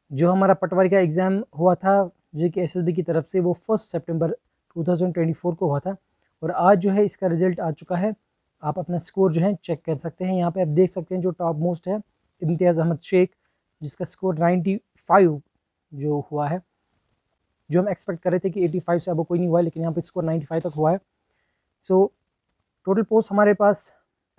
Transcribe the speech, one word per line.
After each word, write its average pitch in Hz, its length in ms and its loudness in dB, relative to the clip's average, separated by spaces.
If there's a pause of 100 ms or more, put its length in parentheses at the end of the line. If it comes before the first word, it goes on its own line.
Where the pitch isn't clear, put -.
(120)
जो 165 200 2
हमारा 190 220 4
पटवारी 185 340 0
का 190 100 2
exam 185 460 0 (140)
हुआ 180 160 4
था 190 360 2 (240)
जेकेएसएसबी 170 580 -2
की 170 100 -2
तरफ 156 220 -2
से, 190 160 -2
वो 175 120 0
first - 400 -4
September 165 400 -2 (420)
टू 165 100 -6
थाउजेंड 175 300 0
ट्वेंटी 165 180 0
फ़ोर 175 220 -4
को 180 120 -4
हुआ 143 120 0
था 190 180 -6 (460)
और 165 80 -4
आज 180 280 4
जो 190 120 0
है 208 140 2
इसका - 220 -2
result 175 340 0
आ 165 100 -2
चुका 170 260 -6
है। 202 180 -2 (480)
आप 151 160 -4
अपना 175 200 -4
score 190 340 0
जो 165 80 0
है 196 140 2
check - 300 -6
कर 156 120 -4
सकते 170 280 -8
हैं। 185 100 -2
यहाँ 175 160 0
पे 185 120 -2
आप 160 60 0
देख 175 220 2
सकते 180 240 -8
हैं 180 80 -4
जो 180 80 0
top 165 260 -4
most 170 320 -4
है 208 140 -4 (400)
इम्तियाज़ 170 380 2
अहमद 165 180 0
शेख, 180 320 2 (520)
जिसका 151 220 -8
score 170 340 -6
नाइंटी 180 420 0 (180)
फ़ाइव 170 440 4 (520)
जो 147 380 -4
हुआ 147 160 -2
है, 175 240 -6 (1000)
जो 175 120 2
हम 208 60 -2
expect 175 340 -6
कर 180 80 0
रहे 180 100 0
थे 190 100 -2
कि 185 140 -2
एटी 170 160 -2
फ़ाइव 175 180 0
से 185 120 -4
अब 165 160 -2
कोई 175 120 -2
नहीं 180 100 0
हुआ 165 100 2
है, 175 60 2
लेकिन 165 180 -4
यहाँ 165 120 -4
पे 170 60 -2
score 170 240 -8
नाइंटी 160 220 -2
फ़ाइव 165 160 -4
तक 151 140 -8
हुआ 156 160 2
है। 196 60 0 (840)
So 190 260 4 (760)
total 196 180 0
post 220 300 2
हमारे 208 220 6
पास 202 400 2 (440)